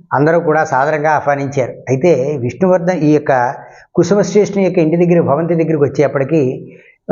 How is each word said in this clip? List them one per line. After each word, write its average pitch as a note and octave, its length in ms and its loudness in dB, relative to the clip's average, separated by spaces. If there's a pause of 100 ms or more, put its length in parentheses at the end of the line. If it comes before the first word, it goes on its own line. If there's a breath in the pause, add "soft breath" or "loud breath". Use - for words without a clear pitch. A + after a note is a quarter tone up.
(140)
అందరూ D#3 260 2
కూడా D#3 240 0
సాదరంగా D3 480 0
ఆహ్వానించారు. C#3 600 -2
అయితే C#3 680 0
విష్ణువర్ధన్ F3+ 600 0
ఈ D3+ 160 2
యొక్క C#3 420 0 (400 loud breath)
కుసుమశ్రేష్ఠుని G3 680 0
యొక్క F3+ 160 0
ఇంటి E3+ 260 2
దగ్గర, E3+ 160 2
భవంతి D3+ 320 0
దగ్గరికి D#3+ 300 0
వచ్చేప్పటికి, C#3 920 -2 (360 loud breath)